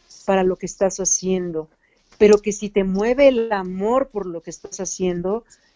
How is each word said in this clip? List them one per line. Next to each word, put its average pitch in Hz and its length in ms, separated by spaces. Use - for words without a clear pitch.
para 190 180
lo 185 120
que 180 120
estás 190 340
haciendo, 180 680
pero 214 200
que 202 160
si 202 160
te 196 160
mueve 226 420
el 226 240
amor 202 560
por 202 180
lo 170 160
que 170 100
estás - 280
haciendo, 185 640